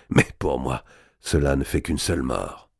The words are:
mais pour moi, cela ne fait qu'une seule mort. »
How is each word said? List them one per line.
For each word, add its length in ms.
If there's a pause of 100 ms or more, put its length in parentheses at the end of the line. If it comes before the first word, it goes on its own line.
mais 180 (100)
pour 220
moi, 240 (360)
cela 360
ne 80
fait 180
qu'une 160
seule 240
mort. » 480 (100)